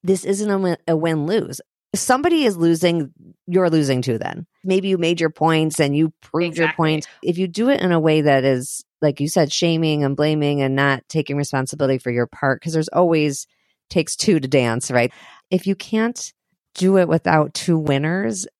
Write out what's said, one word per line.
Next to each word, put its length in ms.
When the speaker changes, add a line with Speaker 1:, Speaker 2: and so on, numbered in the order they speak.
Speaker 1:
This 220
isn't 240
a 80
win, 200
a 100
win-lose. 640
If 60
somebody 460
is 120
losing, 540
you're 240
losing 320
too 160
then. 300
Maybe 240
you 100
made 220
your 100
points 500
and 160
you 160
proved 360
your 100
Speaker 2:
Exactly. 160
Speaker 1:
points. 140
If 160
you 100
do 220
it 120
in 100
a 80
way 220
that 240
is, 380
like 180
you 80
said, 240
shaming 520
and 120
blaming 460
and 140
not 340
taking 280
responsibility 600
for 120
your 180
part, 340
'cause 120
there's 160
always 560
takes 260
two 240
to 80
dance, 420
right? 220
If 180
you 80
can't 560
do 220
it 120
without 440
two 240
winners 680